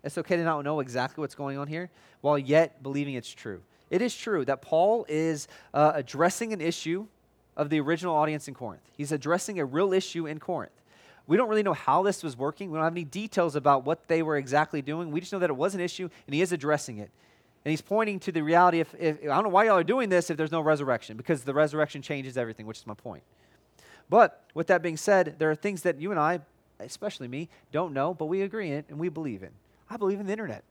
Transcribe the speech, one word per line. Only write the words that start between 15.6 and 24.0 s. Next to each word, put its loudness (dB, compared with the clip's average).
an -4
issue, -6
and -8
he 2
is 0
addressing -2
it. -14
And -2
he's -2
pointing 0
to -6
the -2
reality, 6
if, -4
if, -2
I -6
don't 2
know 0
why 6
y'all 6
are 4
doing 0
this 2
if -4
there's -2
no 0
resurrection, 0
because -2
the -4
resurrection 0
changes -8
everything, -6
which -12
is -20
my -10
point. -14